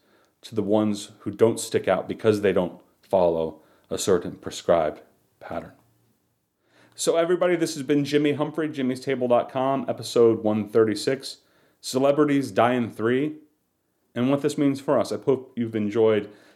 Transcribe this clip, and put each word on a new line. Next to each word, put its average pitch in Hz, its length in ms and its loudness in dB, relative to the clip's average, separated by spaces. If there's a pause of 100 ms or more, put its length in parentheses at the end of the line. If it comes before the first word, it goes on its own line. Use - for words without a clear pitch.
(400)
to - 140 -18
the 107 80 -2
ones 104 580 0
who 107 100 -10
don't 113 300 2
stick - 260 -4
out 95 220 0
because 107 320 0
they 98 120 2
don't 90 280 -2 (200)
follow 85 600 0 (280)
a 95 100 -6
certain 92 340 0
prescribed 80 680 0 (360)
pattern? - 340 -12 (1200)
So 160 220 -2
everybody, 175 400 2
this 160 180 -2
has 139 100 -10
been 147 200 2
Jimmy 147 280 2
Humphrey, 151 360 -4
jimmy's 127 320 -4
table 127 280 -2
dot 120 220 2
com, 135 380 -2
episode 113 540 2
one 107 260 -2
thirty-six, 113 680 0 (420)
Celebrities 139 680 2
Die 117 240 2
in 117 160 -2
Three, 131 460 -2 (760)
and 120 140 0
what 139 140 0
this 151 160 -2
means 139 200 2
for 135 220 0
us. 95 100 -4
I 104 60 -6
hope 131 400 -2
you've 113 180 -4
enjoyed 107 540 2 (280)